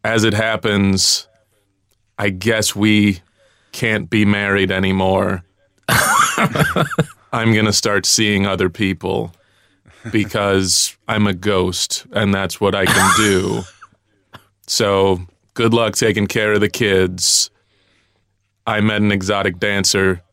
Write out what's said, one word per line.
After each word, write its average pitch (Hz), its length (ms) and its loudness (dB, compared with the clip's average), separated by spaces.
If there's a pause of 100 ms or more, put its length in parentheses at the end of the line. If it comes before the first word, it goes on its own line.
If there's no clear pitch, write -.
as 110 200 2
it 110 100 2
happens, 104 920 0 (880)
I 104 120 -2
guess 107 460 -2
we 104 440 4 (540)
can't 110 360 -4
be 107 160 2
married 101 460 0
anymore. 95 720 0 (220)
<laughs> - 220 -16 (1400)
I'm 113 220 0
gonna 107 200 2
start 101 340 0
seeing 104 400 0
other 92 240 0
people 95 600 -4 (800)
because 101 840 0 (100)
I'm 107 200 0
a 98 80 0
ghost 92 760 -4
and 101 220 0
that's 98 260 -4
what 98 140 0
I 95 120 0
can 101 320 2
do. 98 500 0
<laughs> - 40 -20 (920)
So 98 540 2 (360)
good 113 180 2
luck 113 200 2
taking 104 320 0
care 107 280 0
of 104 80 2
the 104 80 0
kids. 92 840 0 (1120)
I 107 140 -2
met 104 220 2
an 104 100 2
exotic 98 480 -2
dancer 98 600 0 (120)